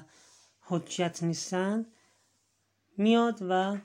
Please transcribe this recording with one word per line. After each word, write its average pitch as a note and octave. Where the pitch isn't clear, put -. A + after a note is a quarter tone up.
حجت E3+
نیستن، F#3+
میاد A3+
و F#3+